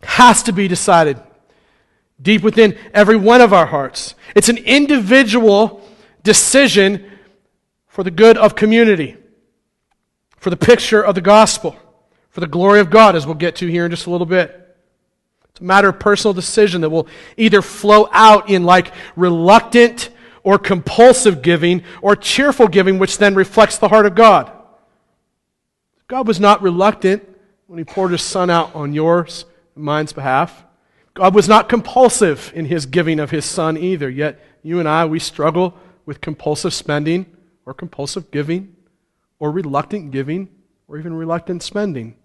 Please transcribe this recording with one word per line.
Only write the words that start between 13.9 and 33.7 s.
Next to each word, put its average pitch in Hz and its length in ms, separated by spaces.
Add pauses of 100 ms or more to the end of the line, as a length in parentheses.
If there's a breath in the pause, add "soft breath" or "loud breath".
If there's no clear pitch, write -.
just 170 140
a 175 40
little 175 160
bit. 175 300 (920)
It's - 120
a - 20
matter 190 260
of - 100
personal 202 340
decision 180 480
that 156 80
will 160 180 (300 loud breath)
either 208 240
flow 208 500
out 208 380
in, 185 160
like, 180 280 (220 loud breath)
reluctant 190 960 (340 soft breath)
or 196 160
compulsive 208 840
giving 170 420 (180 loud breath)
or 202 160
cheerful 269 500
giving, 190 320
which 190 180
then 202 160
reflects 196 440
the 214 100
heart 208 180
of 190 100
God. 196 360 (1600)
God 254 200
was 190 120
not 202 220
reluctant 190 680 (400)
when 170 100
he 160 80
poured 190 260
his 170 100
son 180 280
out 170 260
on 147 180
yours 160 520 (300)
and 151 100
mine's 151 280
behalf. 135 520 (500)
God 190 200
was 190 140
not 214 180
compulsive 226 880
in 165 100
his 147 200
giving 156 340
of 143 120
his 151 120
son 160 320